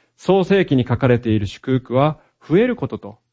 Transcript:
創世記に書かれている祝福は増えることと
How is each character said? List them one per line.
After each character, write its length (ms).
創 260
世 240
記 80
に 100
書 120
か 100
れ 140
て 100
い 80
る 80
祝 320
福 160
は 240
増 120
え 80
る 80
こ 140
と 100
と 200